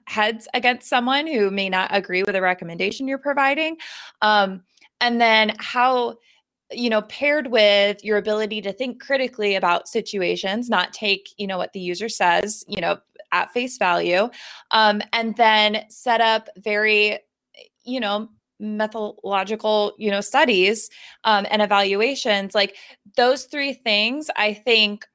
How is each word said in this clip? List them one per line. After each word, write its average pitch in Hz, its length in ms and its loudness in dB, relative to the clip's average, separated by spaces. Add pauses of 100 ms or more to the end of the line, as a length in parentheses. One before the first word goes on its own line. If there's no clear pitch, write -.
heads 220 480 -2
against 247 340 0
someone 262 380 0
who 226 240 0
may 196 180 -2
not 185 240 -2
agree 185 300 -2
with 196 140 -2
a 185 60 -2
recommendation 185 640 -4
you're 269 100 -4
providing. 285 580 0 (460)
Um, 202 400 2 (400)
and 240 180 2
then 220 380 4
how, 247 600 0 (540)
you 240 180 -2
know, 214 140 2
paired 285 440 -2
with 202 560 4
your 208 140 0
ability 214 440 -2
to 196 120 -6
think 247 280 -8
critically 247 540 -2
about 175 320 0
situations, 190 840 -4
not 185 240 0
take, 196 440 -4
you 202 100 -8
know, 190 100 -4
what - 160 -6
the 196 60 -10
user 175 300 -6
says, 180 580 0
you 196 140 -8
know, 170 160 0 (340)
at 180 200 -2
face 247 260 -4
value, 175 520 2 (420)
um, 214 300 4 (120)
and 226 240 -2
then 214 520 4
set 226 320 0
up 220 360 0
very, 208 640 0 (640)
you 247 160 -6
know, 214 300 -4 (300)
methodological, 214 1400 -2
you 208 120 -4
know, 196 120 0
studies, 226 680 2 (340)
um, 208 260 2
and 214 120 2
evaluations. 202 920 0
Like, 202 220 0 (380)
those 254 300 2
three 285 280 -4
things, 233 640 -2
I 214 180 0
think, 214 600 0